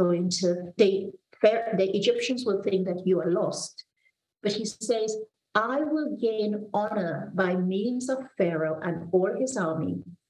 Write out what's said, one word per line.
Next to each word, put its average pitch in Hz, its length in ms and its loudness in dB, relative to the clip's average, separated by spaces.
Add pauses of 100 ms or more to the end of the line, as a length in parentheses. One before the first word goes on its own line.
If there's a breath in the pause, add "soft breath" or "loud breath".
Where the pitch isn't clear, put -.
going 175 260 2 (100)
to, 175 380 0
they, 196 320 4 (320)
Pharaoh, 220 340 4
the 190 220 2
Egyptians 240 480 0
will 196 160 0
think 190 240 0
that 180 220 -4
you 180 120 4
are 170 120 0
lost. - 540 -4 (580)
But 208 100 0
he 220 120 -4
says, 220 520 -2 (380)
"I 240 260 2
will 302 340 -2
gain 214 600 -2
honor 185 580 -2
by 180 220 2
means 214 520 -2
of 262 120 -2 (180)
Pharaoh 160 460 0
and 170 280 -6
all 185 240 2
his 254 220 -2
army, 160 460 -2 (260)